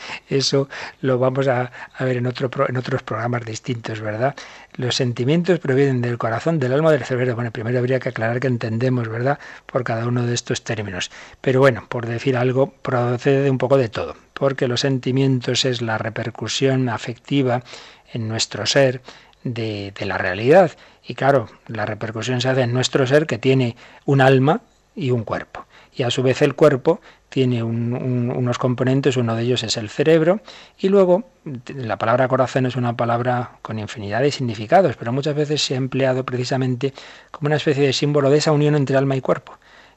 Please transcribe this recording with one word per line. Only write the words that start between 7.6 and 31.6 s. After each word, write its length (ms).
habría 200
que 100
aclarar 300
qué 80
entendemos, 600
¿verdad?, 320
por 180
cada 240
uno 180
de 80
estos 300
términos. 480
Pero 180
bueno, 300
por 160
decir 320
algo, 340
procede 640
de 60
un 80
poco 200
de 120
todo, 260
porque 340
los 140
sentimientos 840
es 160
la 160
repercusión 920
afectiva 720
en 140
nuestro 380
ser 360
de, 540
de 80
la 120
realidad. 540
Y 100
claro, 340
la 180
repercusión 560
se 80
hace 120
en 120
nuestro 340
ser, 180
que 120
tiene 380
un 160
alma 400
y 160
un 120
cuerpo. 420
Y 100
a 80
su 120
vez 180
el 140
cuerpo 460
tiene 360
un, 300
un, 380
unos 260
componentes, 600
uno 180
de 80
ellos 200
es 140
el 120
cerebro, 520
y 120
luego 400